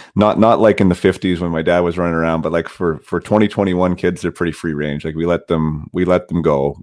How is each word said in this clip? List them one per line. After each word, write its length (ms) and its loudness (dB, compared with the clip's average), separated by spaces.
not, 240 2
not 200 6
like 220 4
in 80 4
the 60 2
fifties 440 0
when 120 -4
my 100 -4
dad 200 2
was 160 -2
running 180 -2
around, 260 0
but, 100 -4
like, 160 -2
for, 300 -4
for 240 -6
twenty 260 2
twenty-one 480 0
kids, 260 -2
they're 100 -4
pretty 200 -4
free 220 -6
range. 320 -6
Like, 100 -8
we 100 -2
let 220 -2
them, 460 -2
we 100 0
let 240 2
them 140 -2
go, 420 0